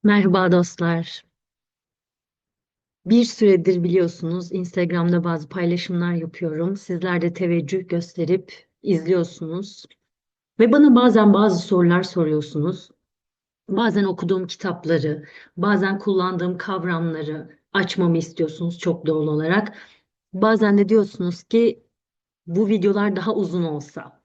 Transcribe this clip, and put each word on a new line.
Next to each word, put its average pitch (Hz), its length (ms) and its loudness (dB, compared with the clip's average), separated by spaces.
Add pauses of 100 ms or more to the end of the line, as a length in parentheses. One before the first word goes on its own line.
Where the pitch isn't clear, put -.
Merhaba 190 420 2
dostlar. 170 720 -2 (1800)
Bir 233 180 4
süredir 185 600 2
biliyorsunuz 175 680 -2
Instagram'da 175 720 -2
bazı 165 260 -6
paylaşımlar 175 640 -4
yapıyorum. 165 600 -6
Sizler 175 460 -4
de 170 120 -2
teveccüh 175 540 -4
gösterip 175 680 -4 (280)
izliyorsunuz. 170 1040 -4 (760)
Ve 226 120 6
bana 285 240 8
bazen 220 380 6
bazı 190 340 2
sorular 180 360 4
soruyorsunuz. 156 840 -4 (800)
Bazen 202 340 0
okuduğum 185 440 -2
kitapları, 156 760 -4 (320)
bazen 196 420 0
kullandığım 185 580 -2
kavramları 165 1000 -6 (140)
açmamı 175 440 0
istiyorsunuz 165 640 -6
çok 160 260 -4
doğal 156 220 0
olarak. 175 500 -2 (560)
Bazen 208 440 2
de 196 120 2
diyorsunuz 196 540 0
ki, 233 400 0 (640)
"Bu 190 200 0
videolar 202 480 0
daha 196 200 -4
uzun 175 280 -4
olsa 147 600 -10